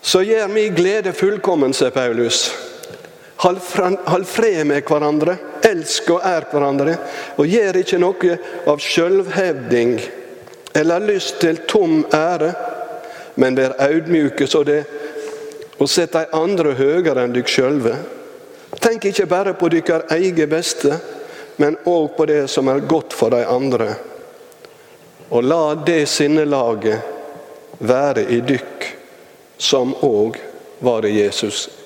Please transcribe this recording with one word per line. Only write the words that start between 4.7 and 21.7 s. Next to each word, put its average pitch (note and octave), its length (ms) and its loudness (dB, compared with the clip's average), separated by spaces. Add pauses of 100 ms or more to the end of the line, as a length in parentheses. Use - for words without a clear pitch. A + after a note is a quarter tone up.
hverandre, D3+ 480 2 (280)
elsk F3 500 0
og F3 100 0
ær F3 280 0
hverandre, C#3+ 460 2 (380)
og D3 120 4
gjør F#3+ 320 2
ikke F#3 180 0
noe F3+ 380 2 (320)
av D3 160 2
selvhevding E3 1120 2 (760)
eller E3+ 320 2
lyst G3+ 340 -2
til E3 200 2 (100)
tom D#3+ 340 4 (100)
ære, D#3+ 380 0 (840)
men C3 240 2
vær C3 240 0
audmjuke D3+ 640 2
så D3+ 200 2
det, D3 160 0 (960)
og C#3+ 120 2
sett E3+ 240 0
de D#3+ 100 2 (100)
andre D#3+ 440 2
høyere C#3 460 2
enn B2 100 -2
dykk B2 160 -2
sjølve. B2+ 440 2 (880)
Tenk A3+ 260 0
ikke G3 220 0
bare F#3 280 0
på E3+ 120 2
dykkar D#3+ 440 0
eget E3 360 2
beste, D#3 480 0 (580)
men D3+ 300 2